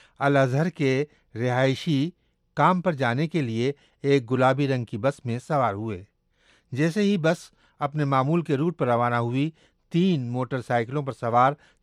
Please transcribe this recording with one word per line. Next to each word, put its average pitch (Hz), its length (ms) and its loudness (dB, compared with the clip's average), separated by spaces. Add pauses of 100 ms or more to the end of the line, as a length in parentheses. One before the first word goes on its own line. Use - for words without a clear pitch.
(180)
الازہر 139 500 2
کے 135 360 0 (300)
رہائشی 131 760 0 (440)
کام 170 260 2
پر 175 120 0
جانے 131 360 -2
کے 160 140 -2
لیے 120 300 -2 (300)
ایک 139 280 2
گلابی 131 380 2
رنگ 127 160 -2
کی 113 140 -8
بس 131 260 -4
میں 120 140 -4 (100)
سوار 127 260 0
ہوئے۔ 101 300 -8 (680)
جیسے 160 300 0
ہی 202 160 2
بس 160 180 0 (420)
اپنے 147 260 -4
معمول 139 380 2
کے 147 140 -2
روٹ 165 220 -2
پر 135 80 -2
روانہ 120 280 2
ہوئی، 123 360 -2 (400)
تین 165 380 0
موٹر 123 340 -4
سائیکلوں 123 400 -2
پر 135 100 -6
سوار 123 400 2 (300)